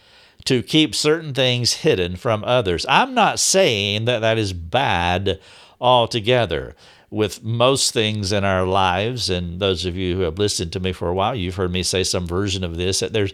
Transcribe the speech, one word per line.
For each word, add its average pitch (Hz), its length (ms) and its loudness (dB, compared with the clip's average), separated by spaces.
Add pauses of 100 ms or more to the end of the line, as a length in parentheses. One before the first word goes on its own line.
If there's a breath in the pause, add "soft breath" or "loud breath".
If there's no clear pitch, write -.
(440 soft breath)
to 127 180 2
keep 156 320 2
certain 156 380 0
things 123 420 0
hidden 92 420 0
from 107 280 -2
others. 104 440 0
I'm 233 260 2
not 170 240 2
saying 110 680 2
that 120 160 0
that 110 180 2
is 101 140 0
bad 90 880 0 (400 loud breath)
altogether. 117 960 2 (360 soft breath)
With 104 340 -2
most 120 480 2
things 107 400 -2
in 101 120 2
our 92 220 2
lives, 98 640 0
and 87 300 -4
those 95 240 0
of 87 100 -4
you 92 220 -2
who 95 60 0
have 82 160 -2
listened 101 340 -2
to 92 80 -4
me 92 120 -2
for 87 160 -6
a 87 60 -2
while, 107 220 0
you've 90 180 -4
heard 92 160 -2
me 90 140 -2
say 95 180 0
some 92 240 -2
version 92 380 -2
of 82 120 -6
this, 90 240 -2
that 80 120 -4
there's, 101 220 0